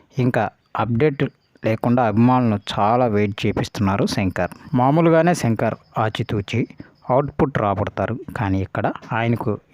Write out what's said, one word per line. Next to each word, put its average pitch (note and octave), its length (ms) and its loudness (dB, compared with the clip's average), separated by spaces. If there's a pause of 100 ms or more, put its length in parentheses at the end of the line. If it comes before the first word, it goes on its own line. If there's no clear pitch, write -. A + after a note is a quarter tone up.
(180)
ఇంకా B2 260 0 (320)
అప్‌డేట్ A#2+ 480 0 (400)
లేకుండా A#2+ 440 2
అభిమానులను A#2 500 4 (100)
చాలా A#2 400 2
వెయిట్ G#2 300 0
చేపిస్తున్నారు G2+ 680 -2
శంకర్. F#2 480 -2 (200)
మామూలుగానే E3 600 4
శంకర్ A2+ 420 -2 (220)
ఆచితూచి A2 640 -2 (480)
అవుట్‌పుట్ C#3 500 0
రాబడతారు. G2+ 580 -2 (180)
కానీ F#2+ 280 -2
ఇక్కడ G2+ 240 -4 (280)
ఆయనకు A#2 380 -2 (220)